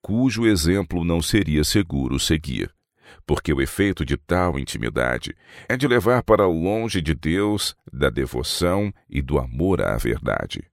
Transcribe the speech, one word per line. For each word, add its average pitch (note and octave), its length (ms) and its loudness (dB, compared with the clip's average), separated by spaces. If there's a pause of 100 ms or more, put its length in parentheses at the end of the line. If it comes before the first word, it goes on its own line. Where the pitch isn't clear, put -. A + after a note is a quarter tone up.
cujo A#2 460 0
exemplo F2 580 2
não E2+ 160 2
seria D#2 420 2
seguro C#2 560 0
seguir, C2+ 540 -2 (540)
porque D2+ 260 0
o C2+ 80 0
efeito F#2 440 0
de C#2 120 -2
tal F2 420 -2
intimidade B1 760 -4 (340)
é A#2 80 0
de C#3 100 0
levar A#2+ 360 4
para G#2 240 6
longe F#2 560 0
de D2+ 120 0
Deus, G2+ 640 -2 (160)
da C2+ 160 0
devoção F2 840 -2 (180)
e - 100 -2
do C#2 180 0
amor C2 440 0
à G1+ 140 0
verdade. G#1 760 -4